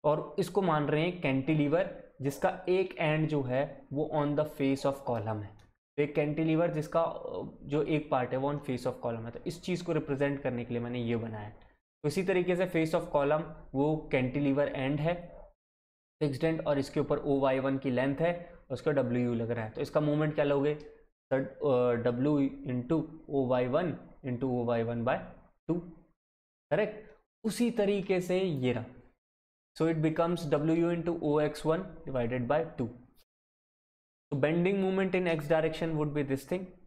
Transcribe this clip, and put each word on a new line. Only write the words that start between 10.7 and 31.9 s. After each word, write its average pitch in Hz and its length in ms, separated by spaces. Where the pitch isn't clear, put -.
लिए 120 100
मैंने 123 160
ये 117 160
बनाया 113 240
है। 107 200
तो 147 40
इसी 175 160
तरीके 180 320
से 180 120
face 165 340
of - 140
column 147 280
वो 151 380
कैंटिलीवर 139 560
एंड 139 320
है, 170 420
फिक्स्ड 139 240
एंड, 160 240
और 143 120
इसके 139 200
ऊपर 143 180
ओ 139 220
वाई 135 200
वन 135 180
की 131 140
लेंथ 131 240
है, 175 380
उसका 143 200
डब्ल्यू 123 320
यू 120 100
लग 113 180
रहा 110 140
है। 110 60
तो - 100
इसका 143 180
मोमेंट 151 360
क्या 147 100
लोगे? 143 320
सर, 131 60
अ, 123 720
W 135 400
into 127 300
O 131 200
Y 127 180
one 156 240
into 123 180
O 123 220
Y 117 280
one 117 120
by 151 140
टू, 175 240
करेक्ट? - 460
उसी 226 280
तरीके 196 500
से 180 200
ये 131 320
रहा, 113 120
so 160 160
it 156 80
becomes 165 520
W 151 200
into 170 500
O - 0
X 151 280
one 160 320